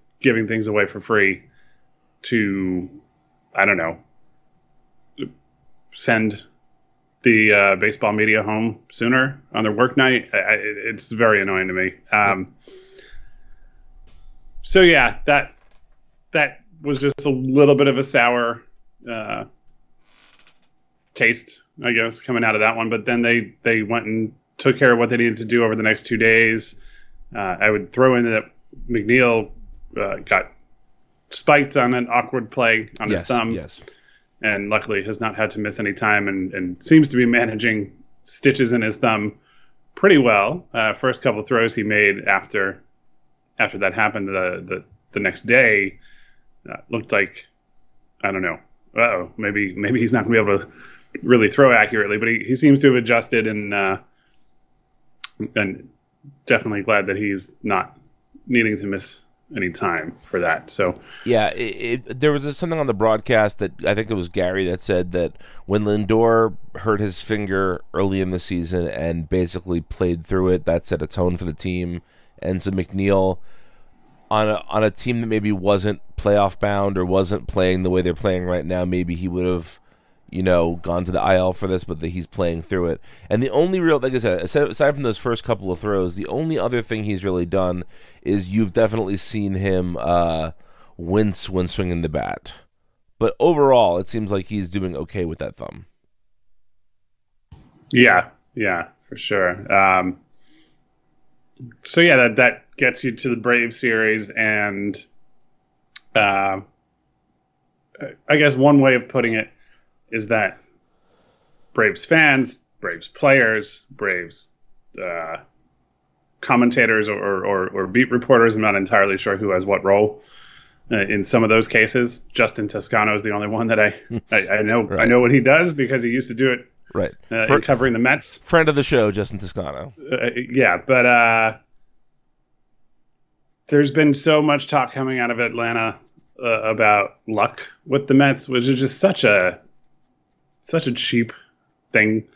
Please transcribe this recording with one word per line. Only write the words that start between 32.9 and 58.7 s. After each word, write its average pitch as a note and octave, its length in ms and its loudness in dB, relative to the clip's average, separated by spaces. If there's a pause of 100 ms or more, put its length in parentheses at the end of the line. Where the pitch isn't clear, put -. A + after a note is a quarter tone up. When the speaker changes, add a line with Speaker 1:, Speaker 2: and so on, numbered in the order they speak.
Speaker 1:
on G#2+ 100 -4
his F#2+ 120 -2
Speaker 2:
Yes, F2+ 60 -10
Speaker 1:
thumb. A#2 240 -2
Speaker 2:
yes. E2+ 300 -10 (600)
Speaker 1:
And G2+ 280 -2
luckily G#2 340 -2
has G#2+ 180 -8
not A2 140 -4
had G#2+ 160 -2
to A2 80 -8
miss G#2 200 -6
any G2+ 140 -4
time G#2 340 0
and, F#2 260 -4
and F2+ 300 -8
seems D#3 260 6
to C3+ 60 -6
be B2 100 2
managing A2+ 680 -2 (320)
stitches C3 480 0
in A#2+ 80 0
his A2 160 -4
thumb G#2+ 380 -2 (600)
pretty F#3+ 220 6
well. A#2+ 560 2
Uh, A2 200 0
first B2+ 300 -4
couple A2 200 0
throws A2+ 300 0
he A2+ 100 -4
made G#2 420 2
after, G2 580 -2 (760)
after G#2+ 200 -2
that F#2+ 160 -2
happened G#2+ 340 -2
the, F#2 400 -4
the, F#2 160 -8 (300)
the G2+ 80 -6
next F#2+ 220 -4
day, A2 540 2 (720)
uh, - 80 -12 (120)
looked A2+ 220 -8
like, G2+ 360 -2 (760)
I G2 100 -2
don't F#2+ 100 -4
know, E2+ 180 -4 (380)
uh-oh, G2 400 0
maybe, G#2 380 -4
maybe G#2 240 -2
he's A2+ 120 0
not A#2+ 140 0
gonna A#2+ 80 0
be G#2+ 180 4
able G2 80 2
to - 80 -10 (560)
really A2+ 260 4
throw C3+ 220 6
accurately, G#2+ 460 2
but A2+ 100 -4
he, A#2 180 -2
he B2 100 -2
seems C#3 260 4
to C#3+ 60 6
have B2 140 4
adjusted A#2 460 0
and, G#2 260 -6
uh, G2 240 -2 (1600)
and G2 340 -4 (560)
definitely A2 360 0
glad G2+ 260 0
that G2 80 -4
he's G2 360 -6 (120)
not G2 340 -4 (500)
needing A2+ 300 2